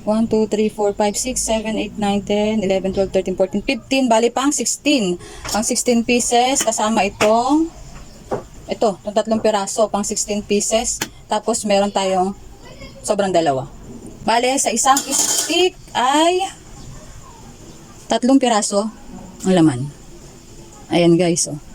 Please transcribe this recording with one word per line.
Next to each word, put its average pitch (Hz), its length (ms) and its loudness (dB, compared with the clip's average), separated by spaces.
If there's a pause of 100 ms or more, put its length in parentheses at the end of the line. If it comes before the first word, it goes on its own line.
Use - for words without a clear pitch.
One, 220 240 0
two, 220 240 2
three, 214 160 0
four, 208 240 0
five, 208 240 0
six, 247 240 -4
seven, 220 400 -2
eight, 208 160 -6
nine, 202 320 0
ten, 214 320 0
eleven, 190 320 0
twelve, 190 240 0
thirteen, 190 240 0
fourteen, 196 240 0
fifteen. 262 480 0
Bali, 226 160 4
pang 262 240 0
sixteen. 233 640 0 (400)
Pang 214 80 0
sixteen 233 400 0
pieces. 247 640 2
Kasama 214 400 0
itong, 240 640 2 (960)
ito, 202 320 0
itong 202 160 -8
tatlong 220 240 0
piraso. 208 480 0
Pang 202 160 -2
sixteen 208 400 -4
pieces. 220 560 0 (320)
Tapos, 220 320 -2
meron 202 320 2
tayong 190 400 0 (680)
sobrang 196 320 0
dalawa. 143 340 2 (540)
Bale, 240 400 2
sa 240 80 0
isang 254 320 2
stick - 720 0 (240)
ay 320 480 2 (1600)
tatlong 247 320 2
piraso 214 480 2 (560)
ang 185 160 2
laman. 147 320 4 (1040)
Ayan, 170 240 6
guys, 170 320 2
oh. 147 80 -8 (180)